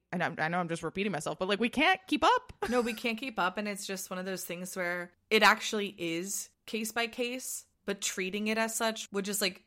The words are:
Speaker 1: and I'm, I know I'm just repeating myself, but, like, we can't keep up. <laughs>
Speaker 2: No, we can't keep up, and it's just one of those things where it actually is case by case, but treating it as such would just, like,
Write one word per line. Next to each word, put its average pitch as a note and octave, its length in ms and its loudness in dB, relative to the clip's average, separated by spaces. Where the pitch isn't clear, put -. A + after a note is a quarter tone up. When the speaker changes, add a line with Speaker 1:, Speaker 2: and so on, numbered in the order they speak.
Speaker 1:
and F3+ 100 0
I'm, D3+ 160 0
I D#3 80 2
know F3 140 2
I'm F3 80 0
just E3 160 -4
repeating F#3+ 260 -2
myself, D#3 300 -2
but, F#3+ 80 0
like, G3+ 100 2
we A#3 100 4
can't E4+ 380 4
keep D4 160 0
up. A#4+ 360 6
<laughs> G4 100 -2
Speaker 2:
No, B3 120 4
we A#3 140 2
can't A3+ 240 -4
keep B3+ 220 -4
up, F#3 180 2
and G#3 80 -2
it's G3+ 220 -6
just F#3+ 200 -6
one F#3 120 -6
of F#3 40 -6
those F#3 200 -4
things F3+ 320 -8
where F3 340 -2
it G#3+ 120 6
actually G#3 560 4
is F3 500 -4
case A3 260 -6
by A#3 160 -2
case, B3 560 -6
but G3+ 140 -4
treating G3+ 460 -2
it A3 120 0
as A3+ 180 0
such A3 340 -2
would G3 140 -2
just, G3+ 160 -2
like, F#3 260 -2